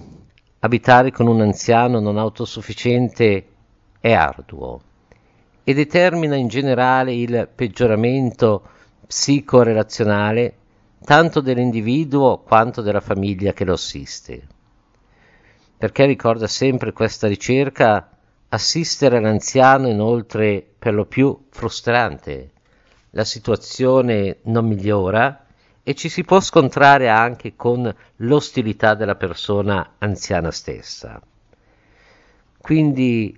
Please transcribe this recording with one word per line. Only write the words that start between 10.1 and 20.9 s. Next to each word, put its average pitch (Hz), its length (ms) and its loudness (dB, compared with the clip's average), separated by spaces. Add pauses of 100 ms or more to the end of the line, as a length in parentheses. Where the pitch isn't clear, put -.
tanto 156 360 4
dell'individuo 127 1000 0
quanto 113 440 0
della 101 180 0
famiglia 98 520 -4
che - 120 -6
lo 87 100 0
assiste. - 720 -12 (1300)
Perché 139 300 0
ricorda 113 400 0
sempre 127 460 -2
questa 110 340 -4
ricerca, 120 800 0 (400)
assistere 127 720 0
l'anziano 127 680 2
inoltre 107 760 -2 (140)
per 107 160 -4